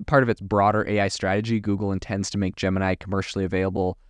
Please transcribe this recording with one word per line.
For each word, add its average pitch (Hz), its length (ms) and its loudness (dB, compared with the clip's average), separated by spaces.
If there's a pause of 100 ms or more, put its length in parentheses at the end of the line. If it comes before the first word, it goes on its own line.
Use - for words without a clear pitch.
part 131 160 4
of 120 60 2
its 110 120 2
broader 101 480 2
A 104 120 2
I 101 80 2
strategy, 107 520 0
Google 101 320 -2
intends 98 380 -4
to - 80 -4
make 95 180 -2
Gemini 95 380 0
commercially 95 500 -4
available, 92 540 -2 (100)